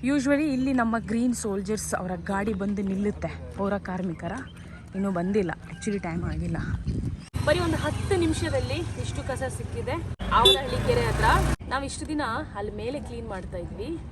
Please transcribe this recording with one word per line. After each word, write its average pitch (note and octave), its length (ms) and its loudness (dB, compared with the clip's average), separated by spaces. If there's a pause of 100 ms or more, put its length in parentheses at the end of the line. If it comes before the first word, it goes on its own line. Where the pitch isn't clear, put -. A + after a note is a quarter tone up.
Usually C#4+ 480 4
ಇಲ್ಲಿ C4 200 2
ನಮ್ಮ A#3 260 4
ಗ್ರೀನ್ A#3 360 2
ಸೋಲ್ಜರ್ಸ್ G3+ 600 -2
ಅವರ F3+ 220 -2
ಗಾಡಿ G3+ 380 0
ಬಂದು G3 280 0
ನಿಲ್ಲುತ್ತೆ, G3 760 -2
ಪೌರ G3+ 220 0
ಕಾರ್ಮಿಕರ. F3+ 540 -4 (640)
ಇನ್ನೂ G3 180 0
ಬಂದಿಲ್ಲ, F#3 380 2 (220)
actually G3+ 300 -2
ಟೈಮ್ E3+ 220 -2
ಆಗಿಲ್ಲ. E3 320 0 (880)
ಬರೀ D4+ 140 6
ಒಂದು E4 180 2
ಹತ್ತು D4+ 400 0
ನಿಮಿಷದಲ್ಲಿ F3+ 580 2
ಇಷ್ಟು - 540 -4
ಕಸ B3+ 140 -2 (140)
ಸಿಕ್ಕಿದೆ - 760 -4
ಆವರಹಳ್ಳಿ B3+ 540 4
ಕೆರೆ A#3+ 200 4
ಹತ್ರ. - 180 2 (440)
ನಾವ್ C4+ 160 -2
ಇಷ್ಟು D4+ 240 -8
ದಿನ D4+ 140 -2 (340)
ಅಲ್ಲಿ G#3 160 -4
ಮೇಲೆ A#3 280 -6
ಕ್ಲೀನ್ A#3 280 -10
ಮಾಡ್ತಾ F#3 300 -6
ಇದ್ವಿ. A3 400 -6 (140)